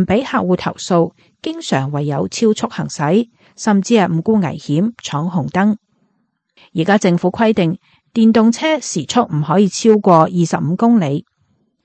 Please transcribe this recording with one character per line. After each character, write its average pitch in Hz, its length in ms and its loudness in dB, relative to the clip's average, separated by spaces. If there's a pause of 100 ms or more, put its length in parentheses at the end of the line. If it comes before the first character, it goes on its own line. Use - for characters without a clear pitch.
俾 214 180 0
客 262 140 -6
戶 180 180 0
投 - 160 -6
訴， 170 400 -2 (300)
經 330 180 -8
常 139 320 -4
唯 147 140 -4
有 147 240 -4
超 220 240 0
速 233 160 -4
行 - 180 -8
駛， 180 400 -2 (300)
甚 202 240 0
至 233 140 0
係 190 120 4
唔 165 160 -2
顧 220 180 0
危 165 160 -4
險 180 360 -2 (100)
闖 151 260 -4
紅 156 200 -4
燈。 208 260 0 (960)
而 165 120 -2
家 202 120 4
政 175 200 2
府 175 120 0
規 220 220 0
定， 185 260 0 (360)
電 226 180 4
動 220 180 4
車 311 300 -2
時 151 300 -6
速 240 140 0
唔 151 200 -2
可 175 160 0
以 208 80 4
超 214 300 2
過 190 260 6
二 175 220 0
十 - 120 -4
五 165 200 -2
公 233 240 2
里。 143 240 -4 (580)